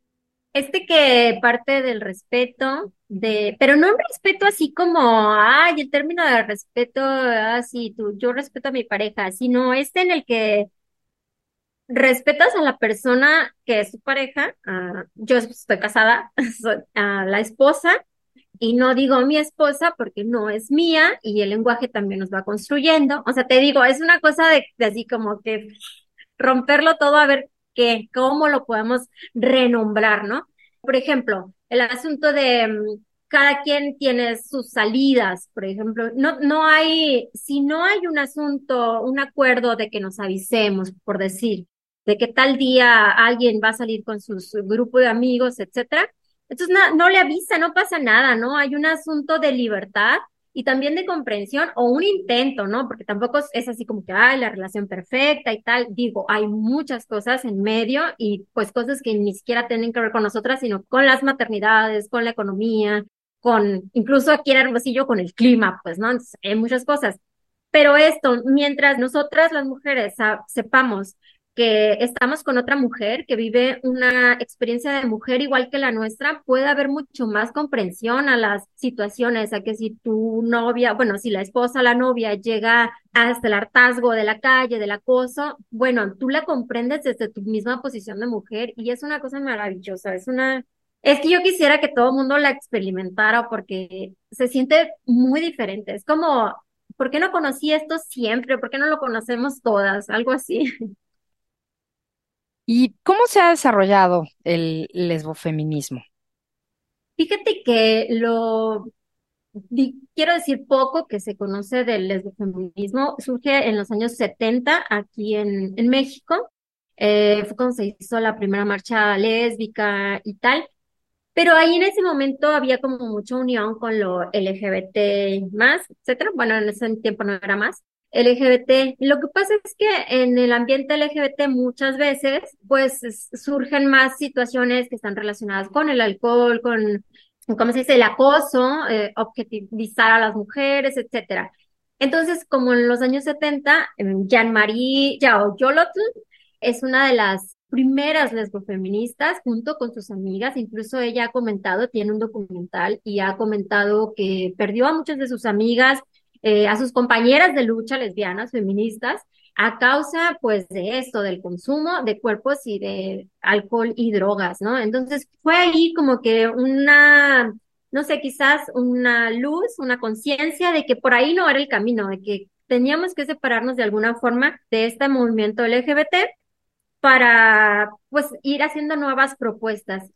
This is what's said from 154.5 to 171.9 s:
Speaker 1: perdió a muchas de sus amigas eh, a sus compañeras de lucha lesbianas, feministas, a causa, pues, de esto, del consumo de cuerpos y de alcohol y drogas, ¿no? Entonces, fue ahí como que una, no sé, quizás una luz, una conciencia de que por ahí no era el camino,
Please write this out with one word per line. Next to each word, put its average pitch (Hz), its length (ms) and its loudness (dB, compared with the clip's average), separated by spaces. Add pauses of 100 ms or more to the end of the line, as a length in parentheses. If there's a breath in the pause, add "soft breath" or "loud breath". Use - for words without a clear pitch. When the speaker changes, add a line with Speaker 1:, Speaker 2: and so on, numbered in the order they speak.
Speaker 1:
perdió 214 280 0
a 311 60 2
muchas 320 240 -6
de 269 100 -6
sus 240 200 -8
amigas 240 540 2 (420)
eh, 208 260 4
a 214 80 0
sus 254 160 -4
compañeras 247 600 4
de 269 100 0
lucha 226 340 -2
lesbianas, 208 520 -6
feministas, 214 720 -4 (320)
a 226 240 -2
causa, 311 640 0
pues, 208 300 0
de 196 280 -6
esto, 254 220 -6
del 190 220 -4
consumo 285 600 -4
de 214 160 -4
cuerpos 240 440 -2
y 208 140 -6
de 190 500 -8 (140)
alcohol 208 540 -2
y 233 140 -2
drogas, 196 520 -2
¿no? 233 160 -2
Entonces, 254 500 -4 (140)
fue 320 120 2
ahí 339 400 2
como 269 280 0
que 226 260 2
una, 277 1040 4 (380)
no 277 120 -2
sé, 294 200 -2
quizás 285 400 0 (100)
una 247 580 0
luz, 302 480 -4
una 247 220 -4
conciencia 285 720 -2
de 302 140 -2
que 240 100 0
por 254 160 0
ahí 269 220 4
no 349 160 2
era 269 80 2
el 277 100 -2
camino, 220 400 -2